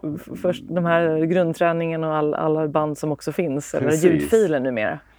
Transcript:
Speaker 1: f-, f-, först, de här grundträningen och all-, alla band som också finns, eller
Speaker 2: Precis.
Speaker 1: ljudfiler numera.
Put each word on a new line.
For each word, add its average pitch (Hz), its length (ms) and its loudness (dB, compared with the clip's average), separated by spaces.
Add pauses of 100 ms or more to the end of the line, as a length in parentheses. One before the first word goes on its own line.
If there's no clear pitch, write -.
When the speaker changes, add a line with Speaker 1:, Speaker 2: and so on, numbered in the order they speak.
Speaker 1:
f-, - 180 -6 (120)
f-, 175 100 -10
först, 180 260 -2
de 175 160 -2
här 170 340 2
grundträningen 165 840 0
och 156 120 -2
all-, 151 180 0
alla 156 340 0
band 151 300 -2
som 156 140 -2
också 147 200 -6
finns, 147 420 -4
eller 139 140 0
Speaker 2:
Precis. 156 160 2
Speaker 1:
ljudfiler 160 560 4
numera. 123 380 -2 (200)